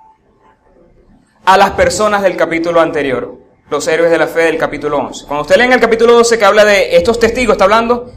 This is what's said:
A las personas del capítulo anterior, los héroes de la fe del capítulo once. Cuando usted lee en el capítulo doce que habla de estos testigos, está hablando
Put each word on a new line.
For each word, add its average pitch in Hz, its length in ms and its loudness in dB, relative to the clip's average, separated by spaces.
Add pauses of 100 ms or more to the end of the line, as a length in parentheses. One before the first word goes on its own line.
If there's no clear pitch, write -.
(1400)
A 190 120 4
las 196 140 4
personas 202 520 -2
del 180 140 0
capítulo 165 440 -2
anterior, 143 560 -4 (340)
los 147 160 -4
héroes 165 240 0
de 165 80 2
la 156 80 0
fe 165 140 -4
del 160 180 0
capítulo 147 400 -4
once. 113 260 -8
Cuando 147 180 -6
usted 185 140 2
lee 226 80 2
en 254 80 0
el 247 80 2
capítulo 233 340 2
doce 233 220 2
que 214 80 0
habla 208 200 4
de 196 320 2
estos 220 240 0
testigos, 247 340 0
está 202 100 2
hablando 226 520 0